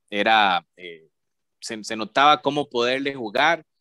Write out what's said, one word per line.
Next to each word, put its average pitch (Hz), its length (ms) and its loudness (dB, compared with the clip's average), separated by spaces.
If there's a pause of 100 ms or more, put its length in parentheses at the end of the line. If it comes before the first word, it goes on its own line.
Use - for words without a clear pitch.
era, 104 560 2 (120)
eh, 82 320 -20 (500)
se, 110 240 -12
se 110 140 -8
notaba 139 440 2
cómo 143 280 -2
poderle 131 440 -2
jugar, 135 520 -2 (160)